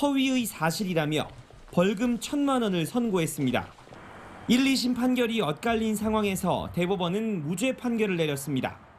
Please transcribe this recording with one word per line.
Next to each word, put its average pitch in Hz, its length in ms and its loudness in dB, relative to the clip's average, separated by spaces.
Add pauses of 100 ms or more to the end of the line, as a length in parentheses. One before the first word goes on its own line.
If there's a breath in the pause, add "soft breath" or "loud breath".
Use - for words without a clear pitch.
허위의 262 460 2
사실이라며 156 800 0 (440)
벌금 214 480 2
천만 277 440 0
원을 180 240 0
선고했습니다. 156 800 0 (800)
일, 247 180 6
이 269 100 4
심 240 200 0
판결이 233 460 0
엇갈린 220 540 0
상황에서 196 760 0
대법원은 180 760 0
무죄 233 280 0
판결을 214 420 0
내렸습니다. 139 640 -2 (200)